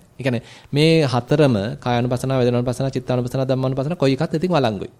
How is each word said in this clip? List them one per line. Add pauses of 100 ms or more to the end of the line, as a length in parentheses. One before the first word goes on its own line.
(120)
ඒ
කියන්නේ (260)
මේ (120)
හතරම (220)
කායානුපසනාව,
වේදනානුපසනාව,
චිත්තානුපසනාව,
ධම්මානුපසනාව
කොයි
එකත්
ඉතින්
වළංගුයි.